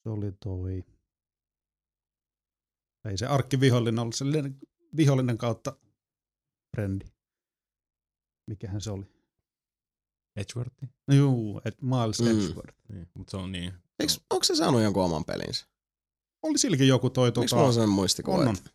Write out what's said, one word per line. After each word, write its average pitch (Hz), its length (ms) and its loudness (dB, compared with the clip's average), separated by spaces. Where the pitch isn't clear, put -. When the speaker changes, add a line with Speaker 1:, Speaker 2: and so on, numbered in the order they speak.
Speaker 1:
Se 113 60 -8
oli 104 220 -6
toi. 92 400 -6
Ei 98 80 -4
se 113 80 -4
arkkivihollinen 123 720 2
ollut, 117 160 -4
se 135 100 -6
li-, 139 420 -4
vihollinen 131 400 4
kautta 120 420 -4
frendi. 98 300 -4
Mikähän 98 320 -8
se 107 100 -8
oli? 98 140 -8
Speaker 2:
Edgeworth? - 480 -10
Speaker 1:
No 139 80 6
juu, 117 500 2
et-, - 160 -8
Miles 120 400 -2
Speaker 3:
Mm. 117 60 4
Speaker 1:
Edgeworth. 95 500 -2
Speaker 2:
Niin, 90 240 -14
mut 95 160 -16
se 101 80 -10
on 95 140 -10
niin. 90 220 -8
Speaker 3:
Eiks, - 300 -2
onks 370 180 0
se 370 80 0
saanut 156 260 2
jonkun 98 220 2
oman 80 220 -2
pelinsä? 50 400 -8
Speaker 1:
Oli 311 140 0
silläkin 139 300 4
joku 127 220 4
toi 127 180 2
Speaker 3:
Miksi 120 140 0
Speaker 1:
tota 120 140 0
Speaker 3:
mulla 120 120 6
on 120 60 4
sellainen 107 220 4
muistikuva, 98 420 0
Speaker 1:
on, - 100 4
on. 101 100 2
Speaker 3:
että - 180 -18